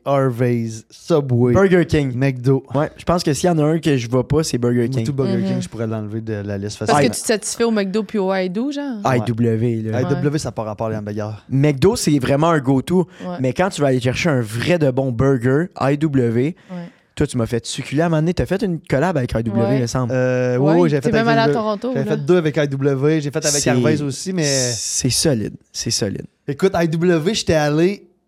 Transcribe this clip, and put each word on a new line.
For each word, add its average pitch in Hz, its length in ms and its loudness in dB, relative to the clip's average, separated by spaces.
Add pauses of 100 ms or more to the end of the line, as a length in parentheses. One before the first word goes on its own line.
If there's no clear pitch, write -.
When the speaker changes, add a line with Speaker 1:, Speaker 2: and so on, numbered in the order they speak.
Speaker 1:
Harvey's, 120 840 -2
Subway, 127 640 0
Speaker 2:
Burger 180 340 4
King. 143 300 0
Speaker 1:
McDo. 131 480 0 (100)
Speaker 2:
Ouais, 147 220 0
je - 80 -20
pense 175 180 0
que 151 120 0
s'il 180 140 0
y - 20 4
en 165 80 2
a 147 60 2
un 160 160 2
que 147 180 2
je 117 120 -4
vais 127 140 2
pas, 147 200 0
c'est 143 120 -2
Burger 120 300 2
Speaker 1:
Moi, 131 100 -4
Speaker 2:
King. 113 80 -2
Speaker 1:
tout 147 80 -2
Burger 135 240 -2
Speaker 3:
Mhm. 151 80 -2
Speaker 1:
King, 190 160 -2
je 180 80 -8
pourrais 113 180 -6
l'enlever 110 360 -6
de 113 100 -8
la 101 240 -6
liste 104 220 -8
Speaker 3:
Parce 107 120 -2
Speaker 1:
facile. 180 200 4
Speaker 3:
que - 40 -6
tu - 60 -8
te - 60 -10
satisfais 226 380 -2
au 233 60 0
McDo 208 320 -2
puis 196 140 -8
au 190 160 0
I-Do, 190 400 -4
genre ? 269 320 -8
Speaker 1:
Ouais. 131 140 2
Speaker 2:
I 110 80 0
W, 113 560 0
là. 110 180 -2
Speaker 1:
I - 40 0
W, - 260 0
Speaker 3:
Ouais. 151 80 -2
Speaker 1:
ça 139 100 -4
n'a 110 40 -6
pas 117 100 -6
rapport 107 240 -6
à 113 40 -4
les 110 60 -4
hamburgers. 104 380 -6 (160)
Speaker 2:
McDo, 147 460 4
c'est 147 220 2
vraiment 139 300 2
un 165 120 4
go-to. 139 460 2 (200)
Speaker 3:
Ouais. 175 140 -8
Speaker 2:
Mais 131 120 0
quand 180 160 0
tu 147 140 -4
vas 139 60 4
aller 127 120 2
chercher 127 300 0
un 131 100 2
vrai 117 380 -2
de 147 120 4
bon 131 220 -2
burger, 131 540 2 (120)
I 143 200 0
W, 135 580 0 (140)
Speaker 3:
Ouais. 180 60 -10 (380)
Speaker 2:
toi, 147 120 0
tu - 100 -10
m'as 117 80 0
fait 117 220 -4
succuler - 340 -4
à 170 60 2
un - 20 0
moment 156 140 2
donné. 175 100 0
T'as 135 140 0
fait 190 160 -2
une 175 180 -2
collab 151 380 0
avec 123 160 -2
I 113 80 0
W, 113 240 0
Speaker 3:
Ouais. 135 100 2
Speaker 2:
il 131 60 0
me 117 40 0
semble. 127 280 -2
Speaker 1:
Euh, 127 420 0
Speaker 3:
Ouais, 143 200 4
Speaker 1:
oui, 175 40 4
oui, 170 80 4
j'ai 143 120 2
Speaker 3:
t'es 233 100 0
Speaker 1:
fait - 20 2
Speaker 3:
même 226 160 2
Speaker 1:
avec 226 120 4
Speaker 3:
allé 226 40 4
à - 40 2
Speaker 1:
le, - 40 2
Speaker 3:
Toronto, 214 400 -2
Speaker 1:
j'avais 214 160 -2
Speaker 3:
là. 156 80 0
Speaker 1:
fait 147 80 -6
deux 175 140 4
avec 156 180 0
I 147 100 2
W, 139 540 0
j'ai 143 100 -4
fait 147 140 -4
avec 147 160 0
Speaker 2:
C'est, 165 80 0
Speaker 1:
Harvey's 127 320 2
aussi, 143 320 -6
mais 175 140 0
Speaker 2:
c'est 127 640 -2
solide, 113 460 0 (180)
c'est - 160 -6
solide. - 340 -4 (240)
Speaker 1:
Écoute, 185 260 0
I 175 140 2
W, 170 460 2
j'étais - 180 -2
allé, 156 560 0 (200)